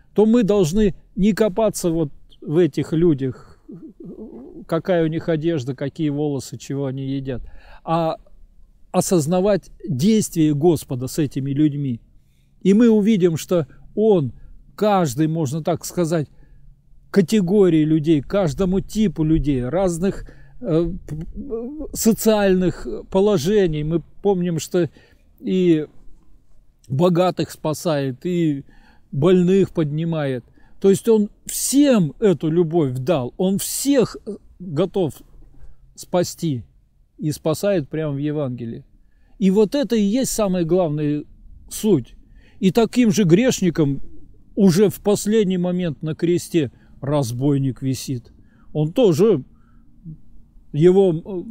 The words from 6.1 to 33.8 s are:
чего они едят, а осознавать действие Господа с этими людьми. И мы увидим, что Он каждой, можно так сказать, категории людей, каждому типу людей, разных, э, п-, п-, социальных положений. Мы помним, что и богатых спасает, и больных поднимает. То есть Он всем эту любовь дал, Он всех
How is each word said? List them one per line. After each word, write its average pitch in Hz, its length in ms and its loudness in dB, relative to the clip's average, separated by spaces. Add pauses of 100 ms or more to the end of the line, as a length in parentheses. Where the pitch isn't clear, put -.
чего 139 280 -6
они 135 200 -8
едят, 135 380 -6 (400)
а 165 340 -2 (760)
осознавать 185 760 0 (180)
действие 160 680 2
Господа 139 520 0
с - 120 -6
этими 139 320 -4
людьми. 139 500 -2 (600)
И 185 120 4
мы 233 160 6
увидим, 196 480 2
что 170 300 -2 (280)
Он 196 380 2 (420)
каждой, 165 520 0
можно 160 360 -2
так 170 220 -2
сказать, 165 440 -2 (840)
категории 185 720 2
людей, 156 380 0
каждому 185 600 -2
типу 196 420 -2
людей, 147 400 0
разных, 175 640 -2 (360)
э, 170 300 0 (160)
п-, 151 80 -10
п-, 233 800 -10
социальных 196 960 0 (220)
положений. 190 720 2
Мы 160 180 -2 (200)
помним, 180 380 0
что 175 300 -2 (500)
и 175 480 2 (1000)
богатых 175 640 0
спасает, 143 720 -4
и 165 400 -2 (460)
больных 180 600 4
поднимает. 151 720 -4 (360)
То 196 100 4
есть 196 200 2
Он 214 200 4 (160)
всем 247 760 2
эту 170 300 2
любовь 156 480 2
дал, 131 400 -2
Он 190 200 0
всех - 600 0 (420)